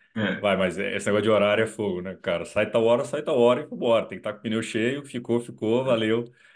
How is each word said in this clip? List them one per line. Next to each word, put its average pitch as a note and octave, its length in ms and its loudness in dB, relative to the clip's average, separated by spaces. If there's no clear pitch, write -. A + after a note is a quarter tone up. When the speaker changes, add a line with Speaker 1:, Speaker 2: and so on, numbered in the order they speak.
Speaker 1:
É. G2 240 -2
Speaker 2:
vai, G2+ 160 2
mas F#2 200 0
esse G2 300 -6
negócio G#2 160 2
de G#2+ 80 2
horário G#2 320 4
é G#2+ 40 0
fogo, G2 340 -4
né, F2+ 160 -10
cara? F2 280 -4
Sai G#2+ 240 -2
tal A#2 160 2
hora, A#2+ 200 4
sai D3 180 -6
tal D3+ 160 0
hora B2 220 6
e D#3 60 -10
vambora. A#2 400 0
Tem F#2+ 120 -12
que - 60 -14
tá G#2+ 80 -6
com - 80 -12
o - 20 -20
pneu A2+ 200 -2
cheio, B2 420 -2
ficou, A#2+ 340 -2
ficou, A#2+ 440 -2
Speaker 1:
É. - 20 -2
Speaker 2:
valeu. A#2 400 0